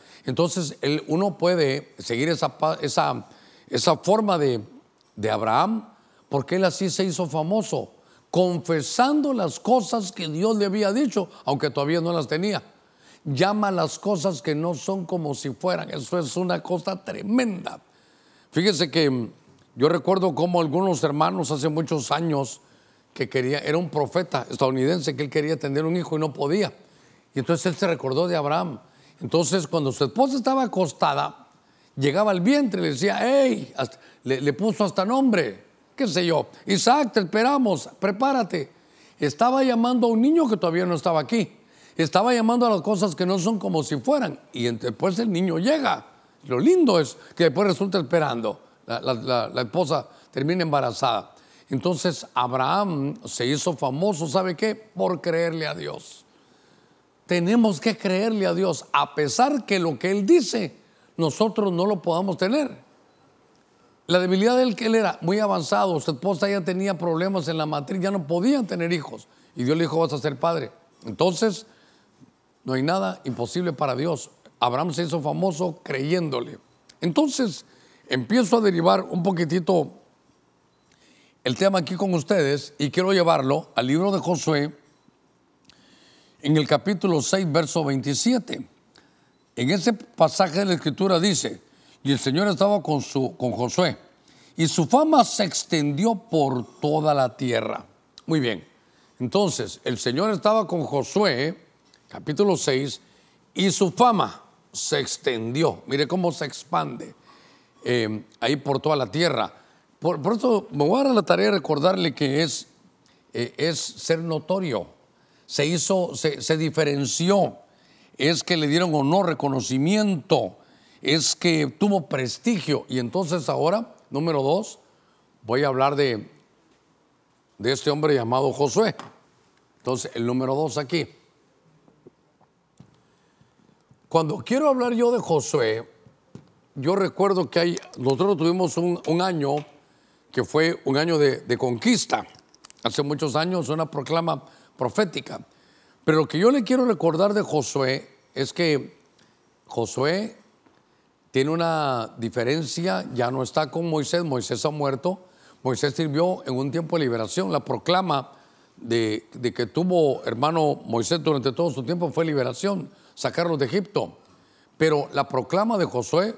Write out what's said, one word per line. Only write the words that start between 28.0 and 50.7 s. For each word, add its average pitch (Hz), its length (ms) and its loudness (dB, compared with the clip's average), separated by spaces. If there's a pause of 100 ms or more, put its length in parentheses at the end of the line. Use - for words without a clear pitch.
de 175 80 0
Abraham. 156 440 -2 (400)
Entonces, 160 460 0
cuando 143 260 0
su 143 120 0
esposa 254 320 0
estaba 262 280 0
acostada, 147 840 -2 (500)
llegaba 147 340 2
al 185 100 2
vientre 226 400 2
y 175 40 -2
le 160 60 0
decía, 170 300 0
"Hey", 254 560 2
hasta, 131 220 -6 (260)
le, 127 160 -2
le 143 120 0
puso 208 320 0
hasta 190 200 0
nombre, 208 600 0 (300)
qué 269 120 -2
sé 175 200 0
yo, 156 220 0 (180)
"Isaac, 240 460 2
te 220 80 2
esperamos, 214 680 0 (100)
prepárate". 208 760 -2 (460)
Estaba 247 440 2
llamando 247 460 2
a - 20 4
un 226 100 2
niño 302 280 4
que 214 80 0
todavía 175 280 0
no 180 100 0
estaba 160 260 2
aquí. 190 320 -2 (440)
Estaba 190 380 4
llamando 233 320 4
a 233 40 4
las 202 100 2
cosas 196 340 0
que 185 100 -2
no 190 140 2
son 202 200 0
como 180 260 -2
si 143 160 -4
fueran. 240 400 0 (120)
Y 120 140 -2
ent-, 117 140 -2
después 156 400 -2
el 233 100 0
niño 175 280 0
llega. 226 480 0 (380)
Lo 127 140 -2
lindo 254 400 6
es 147 180 -2 (200)
que 262 80 4
después 170 240 4
resulta 190 300 0
esperando. 127 640 -2 (260)
La, 117 140 -4
la, 131 140 -2
la, 117 340 -2
la 127 140 -4
esposa 151 460 -2 (240)
termina 160 300 0
embarazada. 131 720 -2 (360)